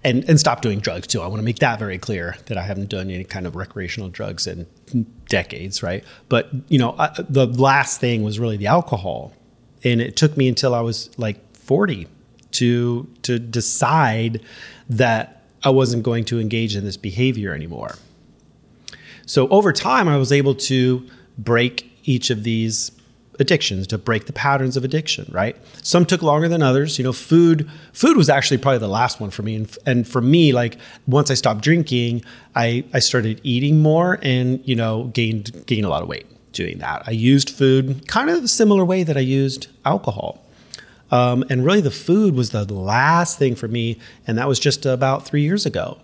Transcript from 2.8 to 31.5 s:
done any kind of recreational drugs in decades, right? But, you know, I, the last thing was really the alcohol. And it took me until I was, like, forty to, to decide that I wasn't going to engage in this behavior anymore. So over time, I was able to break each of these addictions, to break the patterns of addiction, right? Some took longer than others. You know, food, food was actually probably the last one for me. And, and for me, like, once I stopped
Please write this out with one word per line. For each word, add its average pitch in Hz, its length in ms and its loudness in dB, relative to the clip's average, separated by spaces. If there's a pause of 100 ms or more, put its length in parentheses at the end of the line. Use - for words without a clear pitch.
done 95 200 -8
any 92 140 -8
kind 90 240 -10
of 80 80 -10
recreational 92 540 -10
drugs 98 380 -8
in 87 200 -10 (640)
decades, 95 520 -4
right? 90 220 -6 (240)
But, 120 220 0 (180)
you 147 100 2
know, 120 220 2
I, 156 100 0 (200)
the 131 160 4
last 135 560 2
thing 120 200 0
was 107 160 -4
really 113 200 -4
the 101 100 -4
alcohol. 98 640 -2 (540)
And 120 160 2
it 113 160 -6
took 151 180 2
me 131 140 4
until 123 260 0
I 117 60 0
was, 113 360 -6
like, 107 380 -8
forty 139 540 -2 (420)
to, 120 560 0 (140)
to 120 180 -2
decide 117 1000 0 (480)
that 113 540 0 (200)
I 139 60 2
wasn't 120 340 2
going 117 220 -2
to 117 160 -4
engage 110 340 -2
in 101 80 -4
this 98 140 -8
behavior 107 560 -2
anymore. 71 420 -10 (1300)
So 135 200 2
over 196 240 4
time, - 380 0
I 143 80 4
was 131 160 2
able 139 220 2
to 127 520 0 (300)
break 120 520 0 (140)
each 123 280 0
of 107 120 -2
these 113 480 -2 (480)
addictions, 101 480 0
to 110 100 -4
break 113 280 -2
the - 80 -12
patterns 135 420 0
of 127 80 -2
addiction, 151 480 -4
right? 101 240 -2 (280)
Some 175 220 4
took 175 160 -2
longer 156 280 2
than 170 120 0
others. 139 360 2
You 127 80 -2
know, 127 80 0
food, 165 560 4 (240)
food 302 240 4
was 151 120 6
actually 135 280 2
probably 131 220 2
the 107 100 -4
last 113 320 0
one 101 80 -6
for 107 120 -8
me. 107 140 -4
And, 110 300 -8
and 123 220 2
for 131 120 -2
me, 147 320 6
like, 120 260 0 (300)
once 170 240 2
I 127 40 2
stopped 110 260 0